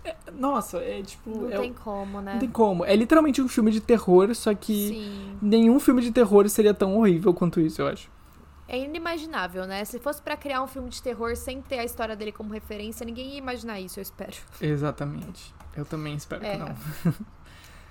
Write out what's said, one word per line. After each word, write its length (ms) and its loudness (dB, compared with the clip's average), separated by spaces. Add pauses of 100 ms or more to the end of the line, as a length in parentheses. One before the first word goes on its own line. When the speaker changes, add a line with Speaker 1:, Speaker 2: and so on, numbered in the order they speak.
Speaker 1:
é, 120 -10 (220)
nossa, 420 -2
é 220 -6
tipo, 280 -16
Speaker 2:
Não 200 -6
Speaker 1:
é 100 -4
Speaker 2:
tem 120 -4
Speaker 1:
o-, 40 -16
Speaker 2:
como, 460 -10
né? 120 -8
Speaker 1:
não 60 -4
tem 100 -2
como. 340 2
É 100 2
literalmente 480 4
um 60 2
filme 240 2
de 80 0
terror, 560 6
só 180 0
que 360 -2
Speaker 2:
Sim. 520 -10
Speaker 1:
nenhum 380 8
filme 220 6
de 100 -2
terror 380 8
seria 240 6
tão 240 0
horrível 360 6
quanto 280 0
isso, 200 0
eu 60 0
acho. 220 -8 (580)
Speaker 2:
É 120 -8
inimaginável, 840 -6
né? 200 -6
Se 140 -10
fosse 220 -6
pra 140 -8
criar 260 -6
um 60 -4
filme 220 -12
de 120 -12
terror 360 -6
sem 240 -10
ter 180 -6
a 60 -4
história 320 -6
dele 160 -10
como 200 -12
referência, 520 -12
ninguém 260 -12
ia 60 -12
imaginar 420 -10
isso, 200 -12
eu 20 -10
espero. 340 -14 (260)
Speaker 1:
Exatamente. 920 -6 (220)
Eu 100 -10
também 300 -10
espero 300 -12
Speaker 2:
É. 80 -6
Speaker 1:
que 40 -6
não. 180 -10
<laughs> 400 -4 (760)